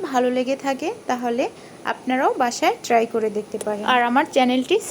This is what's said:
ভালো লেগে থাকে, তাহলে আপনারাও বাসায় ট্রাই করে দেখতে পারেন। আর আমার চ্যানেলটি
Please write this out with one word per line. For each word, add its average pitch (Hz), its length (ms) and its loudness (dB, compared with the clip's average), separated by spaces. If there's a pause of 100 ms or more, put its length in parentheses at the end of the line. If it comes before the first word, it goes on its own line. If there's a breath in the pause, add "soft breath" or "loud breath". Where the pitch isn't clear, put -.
ভালো 247 280 2
লেগে 254 180 0 (100)
থাকে, 277 220 -2 (220)
তাহলে 247 340 -2 (480 loud breath)
আপনারাও 262 400 0 (100)
বাসায় 302 340 0 (100)
ট্রাই 233 280 4
করে 220 240 0
দেখতে 214 280 -6
পারেন। 208 180 -4 (100)
আর 247 160 4
আমার 269 160 4 (100)
চ্যানেলটি 254 400 2 (160)